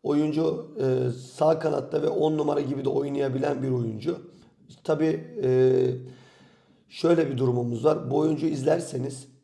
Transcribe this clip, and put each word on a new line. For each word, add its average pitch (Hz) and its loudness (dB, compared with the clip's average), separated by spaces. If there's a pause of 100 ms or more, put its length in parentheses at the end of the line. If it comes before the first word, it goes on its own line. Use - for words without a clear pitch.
Oyuncu, 151 0 (140)
e, 127 0 (240)
sağ 160 4
kanatta 151 -2
ve 151 0
on 156 0
numara 147 0
gibi 135 -4
de 135 0
oynayabilen 139 -2
bir 135 -2
oyuncu. 120 -2 (680)
Tabii, 160 0 (200)
e, 127 2 (1400)
şöyle 165 2
bir 131 -4
durumumuz 120 0
var. 151 2
Bu 139 2
oyuncu 156 2
izlerseniz 135 -2 (160)